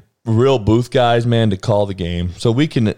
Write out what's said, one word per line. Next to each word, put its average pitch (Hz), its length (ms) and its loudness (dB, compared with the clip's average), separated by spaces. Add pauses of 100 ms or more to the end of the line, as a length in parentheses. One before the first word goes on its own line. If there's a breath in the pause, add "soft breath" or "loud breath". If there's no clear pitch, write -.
(260)
real 123 340 2
booth 110 320 0
guys, 120 340 2
man, 113 240 2
to 95 80 -2
call 104 300 0
the 98 80 -8
game 87 380 -6
so - 180 -2
we 135 160 0
can 113 300 -2